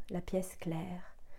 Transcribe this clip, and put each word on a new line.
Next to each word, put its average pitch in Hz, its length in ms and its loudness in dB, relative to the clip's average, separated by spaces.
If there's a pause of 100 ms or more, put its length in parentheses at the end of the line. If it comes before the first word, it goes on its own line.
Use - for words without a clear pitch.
(100)
la 175 100 2
pièce 190 360 2
claire. 180 580 0 (240)